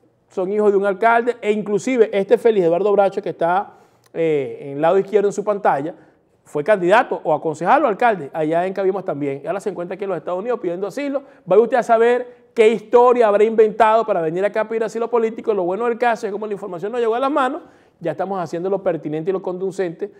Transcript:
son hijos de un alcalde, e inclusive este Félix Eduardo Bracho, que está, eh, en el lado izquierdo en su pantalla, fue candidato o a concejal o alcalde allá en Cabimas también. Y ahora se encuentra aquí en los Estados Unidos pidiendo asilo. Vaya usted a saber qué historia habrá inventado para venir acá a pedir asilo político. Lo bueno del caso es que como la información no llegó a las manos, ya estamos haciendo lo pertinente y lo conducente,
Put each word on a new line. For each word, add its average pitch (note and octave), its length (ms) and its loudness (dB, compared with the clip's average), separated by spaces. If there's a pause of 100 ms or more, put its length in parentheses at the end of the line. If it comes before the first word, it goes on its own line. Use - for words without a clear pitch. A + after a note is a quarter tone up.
(300)
son F#3+ 200 -4
hijos G#3 220 2
de G3 60 2
un G3+ 80 0
alcalde, A3+ 560 0
e G#3+ 100 -2
inclusive G#3 600 0
este G3 240 2
Félix A3 260 2
Eduardo F3 280 2
Bracho, G3 280 2
que - 80 -10
está, F3+ 460 -2 (400)
eh, C#3+ 480 -2
en C#3+ 140 -12
el D3 40 -6
lado E3+ 180 4
izquierdo G3+ 300 0
en F#3+ 60 -2
su G3+ 100 -6
pantalla, F#3+ 500 0 (500)
fue D3 200 -6
candidato G3 600 2
o D#3+ 100 2
a D3 80 -2
concejal F3 420 2
o B3+ 40 2
alcalde G3 440 0
allá E3 340 -2
en F#3+ 60 -4
Cabimas F#3+ 320 -2
también. C#3+ 400 -6
Y - 20 -8
ahora F#3 140 -4
se G#3 100 -6
encuentra F3 240 -10
aquí G3 100 -8
en G3 60 -6
los E3+ 80 -4
Estados F3+ 220 -6
Unidos A#3 200 -4
pidiendo F#3 260 -4
asilo. C4+ 360 -6 (220)
Vaya F#3+ 180 4
usted A#3+ 160 0
a G#3+ 40 0
saber A#3+ 720 0
qué A3 160 6
historia A#3+ 600 4
habrá G#3 160 4
inventado A3 600 4
para G3 160 0
venir E3+ 240 -2
acá G#3 160 -2
a G#3+ 80 -4
pedir A3+ 160 -2
asilo A3+ 240 -4
político. A3+ 460 -2
Lo F#3+ 100 0
bueno G3 220 -2
del A#3 100 -2
caso A#3 300 0
es - 20 -4
que G3 40 -6
como G#3+ 140 -8
la G#3+ 60 -8
información F#3+ 400 -8
no B3 60 -4
llegó A3+ 160 0
a A#3+ 40 -2
las C4+ 120 0
manos, C4+ 320 -2 (360)
ya E3 120 -6
estamos F#3 280 -6
haciendo E3+ 300 -6
lo G3 140 -2
pertinente D#3+ 480 -4
y - 20 -2
lo F#3+ 80 -4
conducente, F#3 800 -6